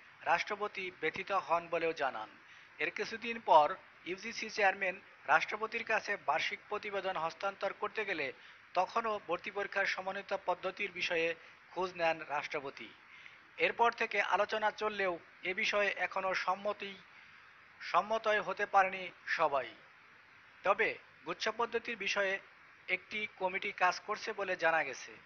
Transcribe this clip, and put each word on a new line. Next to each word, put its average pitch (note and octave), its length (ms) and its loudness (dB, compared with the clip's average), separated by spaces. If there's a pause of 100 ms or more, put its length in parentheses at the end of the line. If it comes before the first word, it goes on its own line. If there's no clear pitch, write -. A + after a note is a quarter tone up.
(220)
রাষ্ট্রপতি F#3+ 720 -2 (100)
ব্যথিত F#3 300 -2
হন E3+ 360 2
বলেও E3 260 0
জানান। A2+ 360 -2 (500)
এর D3+ 120 -2
কিছুদিন A3+ 480 -6
পর E3+ 360 8 (300)
ইউজিসি G#3+ 440 -8
চেয়ারম্যান G3 520 2 (260)
রাষ্ট্রপতির G#3+ 560 0
কাছে G#3 420 -2
বার্ষিক D3 340 0 (100)
প্রতিবেদন G3 480 -4
হস্তান্তর F#3+ 560 -4
করতে G#3 320 -4
গেলে D#3 280 -4 (400)
তখনও A3 540 0
ভর্তি F3 240 -4
পরীক্ষার G3 340 -2
সমন্বিত F#3+ 600 -4
পদ্ধতির F#3 460 -2
বিষয়ে E3+ 440 0 (360)
খোঁজ F3+ 240 -4
নেন E3 260 0
রাষ্ট্রপতি। C#3 680 -6 (680)
এরপর G#3 340 4
থেকে G#3+ 300 0
আলোচনা G#3 500 2
চললেও G3 480 0 (240)
এ F3+ 100 -2
বিষয়ে G3+ 340 2
এখনও F#3+ 460 -2
সম্মতি, G3+ 640 -2 (840)
সম্মতই G#3+ 580 2
হতে F3+ 260 -2
পারেনি F#3+ 460 4 (160)
সবাই। C#3 480 0 (880)
তবে F#3+ 340 2 (280)
গুচ্ছ A#3+ 320 -2
পদ্ধতির A#3 400 -2
বিষয়ে G3 420 0 (500)
একটি G#3 460 -4
কমিটি F#3+ 360 -2
কাজ F#3 280 2
করছে G#3 340 -6
বলে F#3+ 220 -2
জানা E3 280 2
গেছে। B2 280 -10 (140)